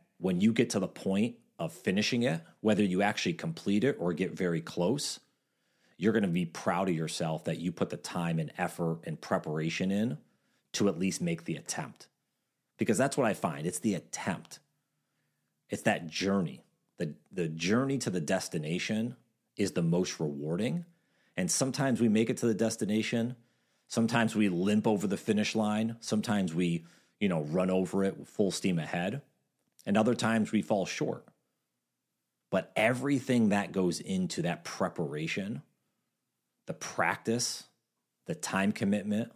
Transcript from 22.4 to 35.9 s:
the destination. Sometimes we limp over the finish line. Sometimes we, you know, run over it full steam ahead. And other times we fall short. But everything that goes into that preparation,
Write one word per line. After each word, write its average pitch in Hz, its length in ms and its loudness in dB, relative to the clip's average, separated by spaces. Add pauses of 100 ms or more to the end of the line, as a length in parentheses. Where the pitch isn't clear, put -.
the 110 80 4
destination. 110 840 0 (500)
Sometimes 113 480 2
we 104 140 4
limp 104 400 2
over 104 180 2
the 95 100 0
finish 104 380 0
line. 110 460 0
Sometimes 104 520 0
we, 85 320 0 (360)
you 101 80 2
know, 82 140 2
run 92 280 2
over 92 320 2
it - 240 -2
full 98 240 2
steam 87 300 0
ahead. 90 420 -4 (640)
And 104 100 2
other 110 200 4
times 113 340 2
we 107 100 2
fall 92 260 0
short. - 420 -6 (1200)
But 92 240 0
everything 123 760 4
that 101 200 2
goes 90 300 2
into 92 420 -2
that 82 220 -2
preparation, 87 1000 -4 (1040)